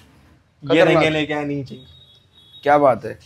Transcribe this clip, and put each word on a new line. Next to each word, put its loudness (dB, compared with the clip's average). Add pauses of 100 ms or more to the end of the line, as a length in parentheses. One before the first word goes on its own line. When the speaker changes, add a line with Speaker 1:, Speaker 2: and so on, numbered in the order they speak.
(640)
Speaker 1:
खतरनाक। 2
Speaker 2:
देंगे, 2
लेके -4
आए -6
नीचे। -10 (880)
Speaker 1:
क्या 2
बात 2
है, -12